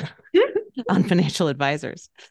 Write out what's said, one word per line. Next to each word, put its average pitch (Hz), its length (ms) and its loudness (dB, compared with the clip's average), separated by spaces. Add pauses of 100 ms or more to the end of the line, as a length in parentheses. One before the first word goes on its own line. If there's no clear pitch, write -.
(320)
<laughs> 392 560 0
on - 140 4
financial 170 460 2
advisors. 139 600 -4 (220)